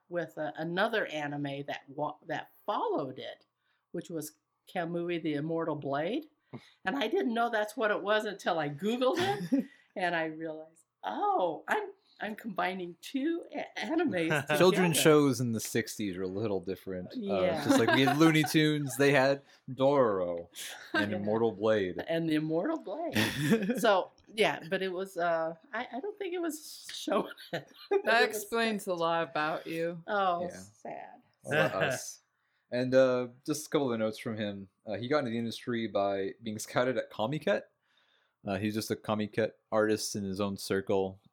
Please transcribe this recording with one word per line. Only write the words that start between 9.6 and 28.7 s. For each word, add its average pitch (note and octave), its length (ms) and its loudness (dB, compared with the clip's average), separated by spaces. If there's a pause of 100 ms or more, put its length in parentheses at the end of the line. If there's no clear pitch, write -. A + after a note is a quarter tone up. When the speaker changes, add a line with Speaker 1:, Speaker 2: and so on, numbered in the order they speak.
Speaker 2:
<laughs> - 140 -18
Speaker 1:
and F3 200 0
I D#3+ 100 0
realized, D#3+ 580 -8 (220)
oh, C#4 640 0
I'm, G#4+ 160 0 (380)
I'm G#3 140 -6
combining F3+ 640 -4
two D#4+ 400 -2 (140)
a-, - 300 -8
Speaker 2:
<laughs> - 0 -
Speaker 1:
animes F3 720 2
Speaker 2:
Children's F3 400 6
Speaker 1:
together. - 60 2
Speaker 2:
shows D3 380 8
in A#2+ 100 0
the A2 80 0
sixties G#2 580 -4
were F#2+ 60 -4
a F#2+ 40 -2
little G2 320 -2
different. F#2 540 -8
Uh, G2+ 280 0
Speaker 1:
Yeah. F#2 240 2
Speaker 2:
just C4+ 140 6
like - 140 4
we - 120 6
had C#3+ 120 4
Looney D#3 260 6
Tunes, D3+ 540 2
they C#3 140 6
had C#3 300 4 (300)
Dororo G#2+ 760 2 (460)
and - 180 0
Speaker 1:
<laughs> - 0 -
Yeah. G#2 60 -4
Speaker 2:
Immortal A2 340 2
Blade. G2+ 560 2
Speaker 1:
And E3 220 0
the D3+ 60 2
Immortal D#3+ 440 0
Blade. F#3+ 1000 0
Speaker 2:
<laughs> - 20 -2
Speaker 1:
So, G3 320 4 (240)
yeah, F3+ 240 2 (100)
but F#3 120 0
it F#3+ 100 -2
was, F#3+ 260 -6
uh, E3 360 0 (200)
I, A#3 200 -6
I A#3+ 60 -6
don't G#4 180 -8
think F#4 160 -6
it F4+ 80 -4
was - 480 -8
<laughs> - 40 -12
shown. - 340 -2 (240)
Speaker 3:
That D#3+ 140 -6 (260)
Speaker 1:
It G4+ 140 0
was A3+ 160 6 (160)
Speaker 3:
explains A3 500 -2